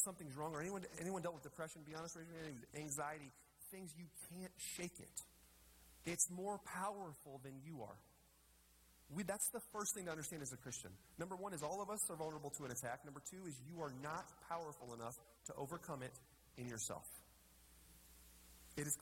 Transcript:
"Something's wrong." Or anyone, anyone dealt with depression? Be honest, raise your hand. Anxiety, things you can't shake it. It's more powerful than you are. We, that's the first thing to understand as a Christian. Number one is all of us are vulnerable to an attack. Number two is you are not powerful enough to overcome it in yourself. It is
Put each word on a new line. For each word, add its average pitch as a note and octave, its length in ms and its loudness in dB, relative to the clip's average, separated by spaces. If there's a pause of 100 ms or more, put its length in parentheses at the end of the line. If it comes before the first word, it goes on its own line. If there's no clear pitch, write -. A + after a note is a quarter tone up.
"Something's E3 320 -2
wrong." D3+ 180 2
Or D3+ 80 4
anyone, F#3 240 2 (140)
anyone F3+ 220 4
dealt E3+ 140 4
with C#3 80 -8
depression? D#3+ 400 -4
Be D3+ 120 -4
honest, E3 200 -2
raise E3 120 -6
your E3 160 -4
hand. C#3 220 -2 (100)
Anxiety, D3 560 0 (400)
things F#3+ 260 -6
you F3 100 -8 (220)
can't F3+ 280 -4
shake - 420 0
it. - 220 -6 (840)
It's E3+ 240 8
more F#3+ 300 2
powerful F3+ 800 0
than C3+ 220 -6
you D3 220 -4
are. G2 140 -4 (1120)
We, D#3+ 140 2
that's G3 280 4
the A3+ 100 0 (100)
first G3+ 240 6
thing G3 100 0
to E3+ 60 4
understand D#3 320 0
as B2+ 80 -2
a B2+ 60 -4
Christian. - 340 -4 (260)
Number F#3 200 0
one G3 160 0
is D3+ 100 0
all F3+ 180 4
of G3 80 2
us G#3+ 100 2 (100)
are E3+ 80 -2
vulnerable D3+ 340 0
to C#3+ 140 -2
an B2+ 60 2
attack. B2 340 2
Number C#3 160 -6 (100)
two F#3 140 -4
is D3+ 160 -2
you E3 200 -2
are C#3+ 120 2 (100)
not D#3+ 220 2 (240)
powerful D3+ 440 0
enough A#2 220 0 (300)
to D3+ 100 -2
overcome C#3 480 0
it B2+ 100 -2 (440)
in B2 100 0
yourself. - 400 2 (1700)
It D3 100 4
is D3 160 6